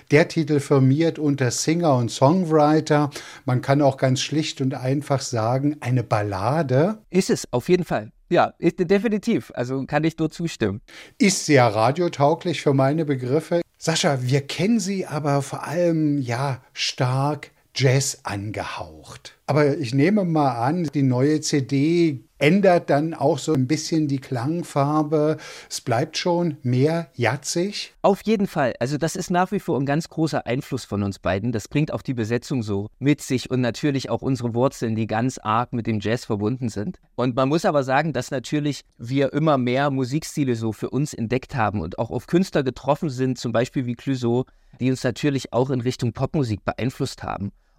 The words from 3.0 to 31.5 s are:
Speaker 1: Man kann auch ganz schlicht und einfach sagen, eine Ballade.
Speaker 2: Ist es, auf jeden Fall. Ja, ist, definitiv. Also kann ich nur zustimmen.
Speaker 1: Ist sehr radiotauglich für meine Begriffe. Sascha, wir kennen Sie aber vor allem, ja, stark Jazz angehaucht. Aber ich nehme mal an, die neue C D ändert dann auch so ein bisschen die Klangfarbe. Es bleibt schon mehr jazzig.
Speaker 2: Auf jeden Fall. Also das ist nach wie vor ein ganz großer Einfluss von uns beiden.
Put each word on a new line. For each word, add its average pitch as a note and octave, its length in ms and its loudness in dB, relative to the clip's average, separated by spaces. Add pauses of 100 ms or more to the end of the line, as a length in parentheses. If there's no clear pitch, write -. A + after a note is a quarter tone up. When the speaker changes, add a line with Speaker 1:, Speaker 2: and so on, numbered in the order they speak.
Speaker 1:
Man B2 160 0
kann C#3 180 2
auch C3+ 160 4
ganz C3 240 0
schlicht D#3 400 -4
und C3+ 140 -2
einfach C3+ 480 -2
sagen, C3 580 -2
eine B2 220 0
Ballade. B2+ 960 0 (100)
Speaker 2:
Ist F#3 220 0
es, - 220 -2
auf B2 180 0
jeden F3+ 140 2
Fall. A2 260 -6 (180)
Ja, D3 300 4
ist, E3+ 200 0
definitiv. G3 760 0
Also B2+ 320 -4
kann D3+ 180 0
ich E3 140 0
nur D#3+ 100 0
zustimmen. - 540 -4 (340)
Speaker 1:
Ist - 300 2
sehr C3+ 180 8
radiotauglich C#3+ 960 2
für C#3+ 140 2
meine C#3 320 2
Begriffe. D3 560 0 (160)
Sascha, D#3+ 420 0
wir C3 220 2
kennen G#3 380 0
Sie F#3 260 -4
aber C#3+ 340 0
vor - 260 -8
allem, D#3 540 2
ja, A#2+ 400 -2 (140)
stark C#3 800 -2 (240)
Jazz C3 480 2
angehaucht. F#2+ 1200 -10
Aber D3 320 2
ich B2+ 160 -4
nehme F#3 300 4
mal C#3 420 2
an, E3 260 0
die C#3 120 0
neue C3+ 360 2
C D3+ 200 0
D C#3+ 640 0 (140)
ändert E3+ 520 4
dann D#3 240 2
auch C#3+ 240 0
so D#3 140 -2
ein C3 160 2
bisschen D#3 400 0
die C#3 100 -2
Klangfarbe. D3+ 1200 0 (340)
Es - 100 -10
bleibt B2+ 360 -2
schon E3+ 460 0
mehr D3 520 0
jazzig. C#3+ 880 -4
Speaker 2:
Auf F#3+ 200 2
jeden G#3 260 0
Fall. C3 320 -2
Also C#3 160 -2
das D#3 180 -2
ist F#3 160 -6
nach F#3 220 0
wie G3 80 -2
vor - 180 -2
ein C#3+ 80 -2
ganz E3+ 220 0
großer D#3 360 -2
Einfluss B2 400 -4
von G2+ 200 -2
uns G2 160 -4
beiden. G2 320 -2